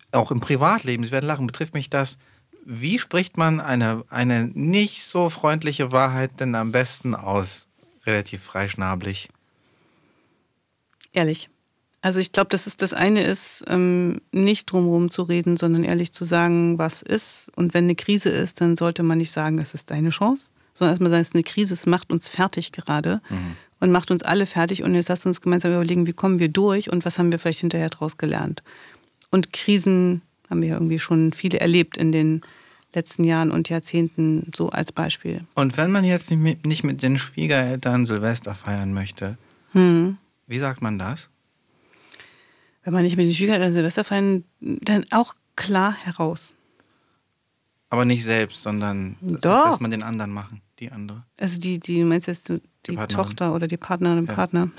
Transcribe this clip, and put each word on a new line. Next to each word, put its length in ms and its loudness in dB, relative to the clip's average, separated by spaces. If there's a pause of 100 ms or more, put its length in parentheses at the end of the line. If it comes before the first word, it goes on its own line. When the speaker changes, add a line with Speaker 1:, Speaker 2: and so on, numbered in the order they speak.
(120)
Speaker 1:
auch 200 2
im 100 -2
Privatleben, 640 0
Sie 60 -8
werden 160 -2
lachen, 200 -4
betrifft 260 -8
mich 160 -6
das, 280 -2 (480)
wie 340 -4
spricht 380 -2
man 240 2
eine, 480 0
eine 380 0
nicht 580 0
so 240 0
freundliche 640 -2
Wahrheit 480 2
denn 120 -2
am 200 -2
besten 420 -2
aus, 540 -4 (360)
relativ 380 -4
freischnabelig? 840 -6 (1800)
Speaker 2:
Ehrlich. 380 -2 (520)
Also 200 0
ich 100 -2
glaub, 180 2
das 160 -2
ist, 160 -8
das 120 -2
eine 300 4
ist, 440 -4
ähm, 540 2 (100)
nicht 400 0
drumherum 400 2
zu 120 -2
reden, 340 0
sondern 260 2
ehrlich 300 -2
zu 100 -8
sagen, 540 2
was 240 -2
ist. 540 -6
Und 180 0
wenn 120 4
eine 100 4
Krise 340 0
ist, 320 -2
dann 160 4
sollte 260 0
man 140 4
nicht 140 0
sagen, 280 -2
„Es 140 -8
ist 180 -10
deine 200 0
Chance“, 400 0 (220)
sondern 200 2
erstmal 180 2
sagen, 100 4
„Es 80 0
ist 60 -2
eine 80 4
Krise, 300 -2
es 120 -6
macht 240 2
uns 200 -2
fertig 420 -2
gerade 580 -2
Speaker 1:
Mhm. 260 -6 (260)
Speaker 2:
und 100 6
macht 200 2
uns 120 0
alle 220 2
fertig. 380 -2
Und 120 2
jetzt 140 0
lasst 160 -2
uns 160 -2
gemeinsam 320 2
überlegen, 340 2
wie 60 -2
kommen 260 2
wir 80 4
durch 420 2
und 140 0
was 160 -4
haben 140 4
wir 60 -2
vielleicht 200 -2
hinterher 300 -2
draus 280 -8
gelernt.“ 460 -4 (640)
Und 220 2
Krisen 720 2 (280)
haben 120 0
wir 80 2
irgendwie 300 0
schon 340 2
viele 260 -2
erlebt 380 2
in 160 2
den 280 2 (520)
letzten 320 -2
Jahren 260 4
und 180 0
Jahrzehnten, 840 0
so 140 -2
als 240 -2
Beispiel. 480 -6 (120)
Speaker 1:
Und 240 0
wenn 140 2
man 140 4
jetzt 260 2
nicht 80 2
mit, 260 2
nicht 200 -2
mit 180 -2
den 160 2
Schwiegereltern 840 0
Silvester 500 -2
feiern 380 -4
möchte, 440 -6 (360)
Speaker 2:
Hm. 440 4 (300)
Speaker 1:
wie 100 -6
sagt 240 -4
man 160 -2
das? 320 -8 (1500)
Speaker 2:
Wenn 100 -4
man 100 4
nicht 140 0
mit 100 4
den 60 2
Schwiegereltern 400 2
Silvester 300 0
feiern, 400 0 (160)
dann 520 -2
auch 240 2 (200)
klar 380 0
heraus. 600 -6 (1400)
Speaker 1:
Aber 140 2
nicht 180 2
selbst, 400 -2
sondern 580 -4
das, 200 -6
Speaker 2:
Doch. 240 4
Speaker 1:
das 140 2
man 120 -4
den 100 -4
anderen 300 -6
machen, 300 -12 (180)
die 120 -14
andere. 320 -14 (160)
Speaker 2:
Also 200 -4
die, 200 -4
die, 200 -2
du 60 4
meinst 200 2
jetzt 240 -10
die, 120 -4 (260)
Speaker 1:
Die 40 -8
Speaker 2:
die 40 -6
Speaker 1:
Partnerin. 300 -4
Speaker 2:
Tochter 280 -4
oder 140 -2
die 100 -6
Partnerin, 480 0
Speaker 1:
Ja. 80 -6
Speaker 2:
Partner. 460 0